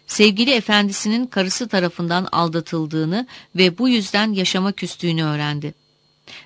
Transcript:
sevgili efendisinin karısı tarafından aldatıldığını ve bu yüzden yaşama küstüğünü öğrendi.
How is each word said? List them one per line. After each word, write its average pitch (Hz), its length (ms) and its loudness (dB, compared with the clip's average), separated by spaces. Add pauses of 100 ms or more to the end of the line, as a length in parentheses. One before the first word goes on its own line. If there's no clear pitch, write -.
sevgili 214 440 4
efendisinin 214 760 0
karısı 196 420 -2
tarafından 180 640 0
aldatıldığını 160 920 -2 (300)
ve 180 220 4
bu 254 100 0
yüzden 214 440 0
yaşama 190 400 0
küstüğünü 170 500 -4
öğrendi. 147 520 -4 (720)